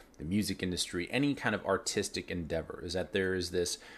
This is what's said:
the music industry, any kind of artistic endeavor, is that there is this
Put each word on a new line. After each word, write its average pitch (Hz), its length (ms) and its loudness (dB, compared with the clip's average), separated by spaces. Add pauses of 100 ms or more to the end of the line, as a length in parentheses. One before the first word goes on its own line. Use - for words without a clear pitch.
(200)
the - 40 -8
music 92 380 2
industry, 90 480 0
any 143 240 2
kind 113 220 0
of 95 100 -4
artistic - 640 0
endeavor, 82 540 -4
is 85 100 -4
that 90 180 0
there 95 220 4
is 90 180 0
this 87 280 2 (180)